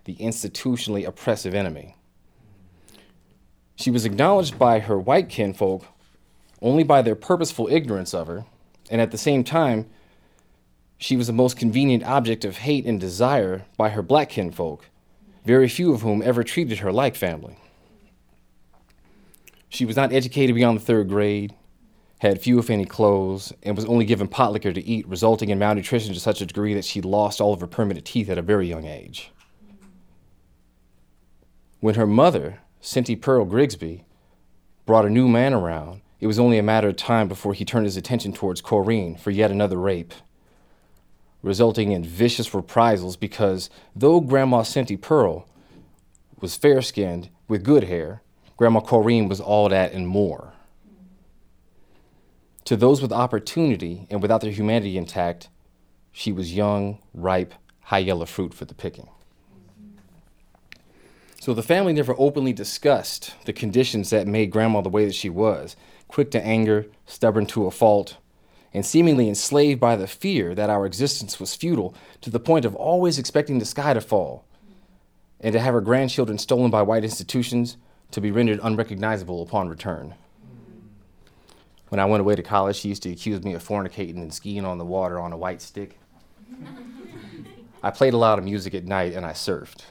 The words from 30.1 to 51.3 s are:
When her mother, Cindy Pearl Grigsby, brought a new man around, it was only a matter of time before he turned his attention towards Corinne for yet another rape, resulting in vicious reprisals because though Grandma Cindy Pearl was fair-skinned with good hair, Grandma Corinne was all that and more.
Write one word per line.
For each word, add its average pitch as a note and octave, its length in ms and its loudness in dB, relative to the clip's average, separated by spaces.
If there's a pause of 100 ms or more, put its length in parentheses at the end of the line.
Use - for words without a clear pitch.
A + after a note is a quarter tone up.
When G#2+ 160 2
her A2+ 100 4
mother, G#2 540 2 (200)
Cindy A#2+ 360 -2
Pearl B2 280 2
Grigsby, F#2 600 -2 (840)
brought A2 180 6
a G#2 60 2
new B2 160 4
man B2 260 4
around, E2+ 500 -4 (180)
it G#2+ 80 0
was G#2+ 100 0
only A#2+ 200 6
a G#2 40 4
matter G#2+ 280 4
of F#2+ 60 -4
time A2+ 300 0
before G2 280 -4
he F#2+ 100 -6
turned A2 220 0
his F#2+ 100 -4
attention G#2 360 -4
towards F#2 280 -4
Corinne G2 560 0
for G#2 160 -4
yet G#2 180 2
another G2 280 0
rape, F2+ 360 -4 (1300)
resulting G#2 480 2
in F2+ 140 -2
vicious A2 500 0
reprisals F#2+ 600 2
because G2 520 -2 (280)
though D3+ 240 6
Grandma C3 420 2
Cindy A#2+ 340 -4
Pearl F#2 520 0 (920)
was F2+ 140 -8
fair-skinned G2+ 760 0 (180)
with G2+ 160 -2
good C3+ 180 6
hair, F2 400 -6 (340)
Grandma A2+ 220 4
Corinne A2+ 500 4
was F#2+ 120 -4
all G#2 280 4
that F#2+ 240 2
and F#2 140 -6
more. F2+ 460 -2 (2250)